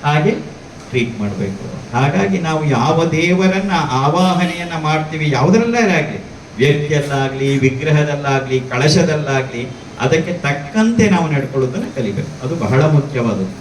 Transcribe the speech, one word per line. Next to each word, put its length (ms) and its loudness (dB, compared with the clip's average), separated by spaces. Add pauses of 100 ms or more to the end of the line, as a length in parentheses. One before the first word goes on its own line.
ಹಾಗೆ 260 4 (580)
ಟ್ರೀಟ್ 300 -2
ಮಾಡ್ಬೇಕು. 760 -6
ಹಾಗಾಗಿ 420 2
ನಾವು 260 -2
ಯಾವ 460 2
ದೇವರನ್ನ 600 2 (180)
ಆವಾಹನೆಯನ್ನ 920 0
ಮಾಡ್ತೀವಿ, 480 -2
ಯಾವುದರಲ್ಲೇ 480 4
ಆಗ್ಲಿ, 400 0 (380)
ವ್ಯಕ್ತಿಯಲ್ಲಾಗ್ಲಿ, 1000 0
ವಿಗ್ರಹದಲ್ಲಾಗ್ಲಿ, 1000 0
ಕಳಶದಲ್ಲಾಗ್ಲಿ, 1080 0 (300)
ಅದಕ್ಕೆ 340 0
ತಕ್ಕಂತೆ 760 0
ನಾವು 220 2
ನಡ್ಕೊಳ್ಳೋದನ್ನ 520 -2 (120)
ಕಲಿಬೇಕು. 500 -6
ಅದು 100 -2
ಬಹಳ 280 2
ಮುಖ್ಯವಾದದ್ದು. 760 0